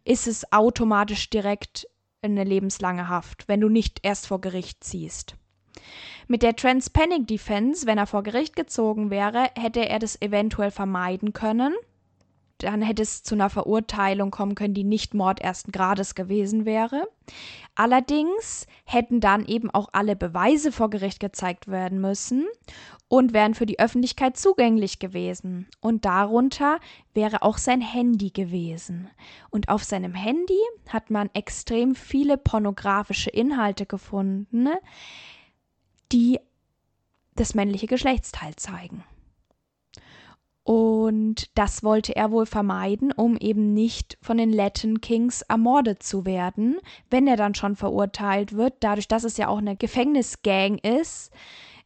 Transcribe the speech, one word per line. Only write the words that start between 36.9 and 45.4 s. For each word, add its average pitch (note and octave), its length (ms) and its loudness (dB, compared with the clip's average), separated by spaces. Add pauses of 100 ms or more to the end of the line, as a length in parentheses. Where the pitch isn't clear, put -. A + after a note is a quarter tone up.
das A3+ 200 -2
männliche G3+ 320 0
Geschlechtsteil B3+ 720 -2
zeigen. F3+ 480 -14 (1600)
Und A3 960 2
das G3+ 260 0
wollte G#3+ 320 2
er G#3+ 140 2
wohl A3+ 160 2
vermeiden, G#3 640 -2
um A3+ 260 2
eben G#3 360 2
nicht A3 480 -2
von A3+ 160 0
den A3+ 160 4
Latin A3 480 0
Kings A#3 400 0